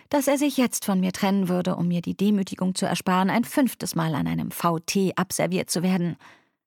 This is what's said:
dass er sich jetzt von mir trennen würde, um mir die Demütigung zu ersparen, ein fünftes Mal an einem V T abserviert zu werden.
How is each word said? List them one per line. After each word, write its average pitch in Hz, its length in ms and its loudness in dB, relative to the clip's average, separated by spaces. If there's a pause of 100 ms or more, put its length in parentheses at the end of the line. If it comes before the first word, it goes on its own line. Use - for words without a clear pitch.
dass 285 200 0
er 285 100 4
sich 277 180 0
jetzt - 300 0
von 190 160 2
mir 185 100 0
trennen 190 380 0
würde, 180 260 0
um 175 140 0
mir 175 120 0
die 180 140 -4
Demütigung 190 580 0
zu - 120 -2
ersparen, 185 440 2
ein 226 140 2
fünftes - 520 -2
Mal 160 200 0
an - 120 -2
einem 165 240 -4
V 170 280 0
T 190 360 0
abserviert 170 540 -2
zu 165 140 -2
werden. 175 320 0 (520)